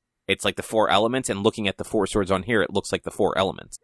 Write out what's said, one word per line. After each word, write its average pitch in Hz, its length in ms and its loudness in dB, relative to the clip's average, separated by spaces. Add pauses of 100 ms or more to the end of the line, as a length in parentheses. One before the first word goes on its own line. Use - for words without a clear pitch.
(280)
It's 98 160 0
like 98 120 0
the 95 60 -8
four 107 280 2
elements, 113 400 2
and 101 120 -2
looking 107 260 2
at - 100 -4
the - 60 -6
four 101 220 0
swords 95 240 0
on 95 120 2
here, 110 200 0
it - 100 -2
looks 98 200 -2
like 92 120 -4
the 85 60 -8
four 95 280 0
elements. 90 460 -4